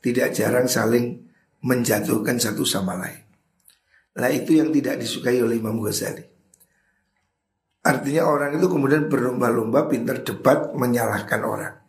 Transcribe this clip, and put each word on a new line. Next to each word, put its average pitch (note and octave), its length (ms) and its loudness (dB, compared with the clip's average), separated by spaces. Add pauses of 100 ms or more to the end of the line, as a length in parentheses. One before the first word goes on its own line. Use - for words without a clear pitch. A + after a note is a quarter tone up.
tidak B2 320 0
jarang B2 320 2
saling A#2+ 580 0 (380)
menjatuhkan A#2+ 720 0
satu A2+ 240 -2
sama F#2+ 320 -2
lain. - 320 -10 (880)
Nah, B2 140 0
itu C#3 320 0
yang D#3 80 2
tidak C3+ 320 0
disukai B2 400 0
oleh A2+ 160 0
Imam A2 240 -4
Ghazali. G2+ 400 -4 (1600)
Artinya C3+ 440 2
orang C#3+ 320 0
itu F#3 80 4
kemudian D3 400 2
berlomba-lomba A#2+ 800 2
pinter A#2 320 -2
debat - 560 0
menyalahkan A2 640 0
orang. G#2+ 320 -6 (160)